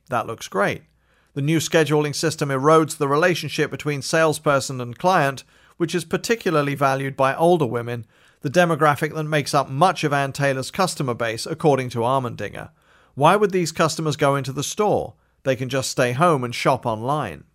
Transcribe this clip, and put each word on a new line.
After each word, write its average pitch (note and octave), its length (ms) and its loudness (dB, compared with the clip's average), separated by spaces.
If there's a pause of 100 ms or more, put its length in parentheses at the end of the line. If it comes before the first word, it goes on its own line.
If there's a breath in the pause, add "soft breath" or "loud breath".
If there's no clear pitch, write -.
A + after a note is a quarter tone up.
'That A#2 180 -2
looks A2 220 -10
great.'" F#3+ 340 -2 (500)
The C#3 80 -4
new D3+ 180 2
scheduling D3+ 540 2
system D#3 360 -2
erodes D3+ 480 4
the D3 100 0
relationship D3+ 640 0
between D3 300 -6
salesperson D3 800 0
and A#2+ 160 -12
client, D3+ 460 2 (340 soft breath)
which E3+ 180 -2
is E3+ 80 -2
particularly F3 720 0
valued C3+ 400 0
by C3+ 200 2
older E3 320 4
women, A#2 380 -6 (360 soft breath)
the D3+ 80 -4
demographic D#3 640 2
that D#3 100 -4
makes D3+ 300 -2
up C#3 160 2
much E3 340 2
of C#3+ 80 0
Ann C#3 220 0
Taylor's C3+ 380 -2
customer C#3+ 420 -2
base, A2+ 320 -4
according C3 460 0
to B2 80 -4
Armendinger. A#2 680 -4 (440 soft breath)
Why D#3 220 4
would G#3 160 2
these F3+ 200 0
customers D#3 440 0
go C#3 200 2
into C3+ 160 -4
the C#3 120 -6
store? D#3+ 500 -2 (300)
They C3+ 120 0
can B2 140 -6
just C3 220 -4
stay B2 220 0
home D3 300 2
and A#2 100 -6
shop - 320 0
online. A2+ 580 -4 (120)